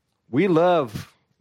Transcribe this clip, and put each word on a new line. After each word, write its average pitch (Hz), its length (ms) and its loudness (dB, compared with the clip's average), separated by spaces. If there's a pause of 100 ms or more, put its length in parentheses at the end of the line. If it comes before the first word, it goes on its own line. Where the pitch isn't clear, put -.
(300)
We 170 180 0
love 160 640 0 (280)